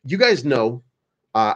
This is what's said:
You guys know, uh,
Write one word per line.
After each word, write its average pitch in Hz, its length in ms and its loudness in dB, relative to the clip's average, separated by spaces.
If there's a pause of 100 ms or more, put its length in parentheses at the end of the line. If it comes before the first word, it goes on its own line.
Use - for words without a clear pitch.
You 143 100 -4
guys 196 300 2
know, 123 360 0 (520)
uh, 110 220 2